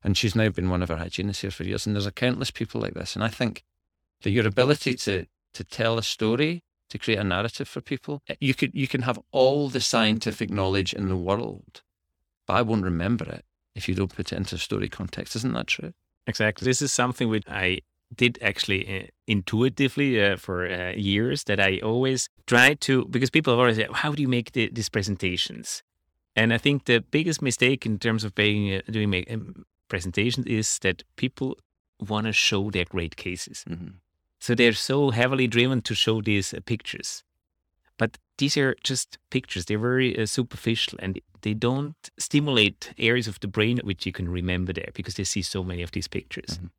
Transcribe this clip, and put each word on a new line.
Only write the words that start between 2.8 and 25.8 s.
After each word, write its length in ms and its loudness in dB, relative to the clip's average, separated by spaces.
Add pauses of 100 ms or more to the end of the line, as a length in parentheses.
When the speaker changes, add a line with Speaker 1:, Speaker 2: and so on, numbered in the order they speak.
Speaker 1:
like 140 -4
this. 200 -8
And 80 -4
I 60 0
think 340 -4 (600)
that 80 0
your 160 4
ability 480 2
to, 320 -2 (260)
to 120 -12
tell 340 0
a 40 -4
story, 600 0 (260)
to 100 -12
create 200 0
a 60 0
narrative 440 -2
for 140 -10
people, 460 -8
eh, 120 -6
you 140 2
could, 200 -2
you 140 -2
can 140 -2
have 160 0 (140)
all 360 4
the 120 -2
scientific 680 2
knowledge 460 0
in 140 -2
the 80 0
world, 680 -4 (640)
but 80 -2
I 80 6
won't 220 2
remember 420 0
it 180 -12 (300)
if 140 -10
you 60 2
don't 200 0
put 180 -6
it 40 -4
into 180 -4
a 40 -6
story 300 -4
context. 480 -8
Isn't 160 -2
that 140 -4
true? 260 -6 (340)
Speaker 2:
Exactly. 380 -2
This 160 2
is 120 -2
something 360 0
which 200 0
I 320 0 (340)
did 260 2
actually, 600 -2
uh, 60 -14 (200)
intuitively, 960 2
uh, 140 4
for, 340 -4
uh, 220 -4
years, 520 0
that 140 0
I 220 4
always 480 0 (180)
try 280 8
to, 320 2
because 240 0
people 220 2
have 60 4
always 180 6
said, 160 0
"How 200 -2
do 100 -2
you 60 0
make 240 0
the, 160 0
these 200 -4
presentations?" 920 -4 (540)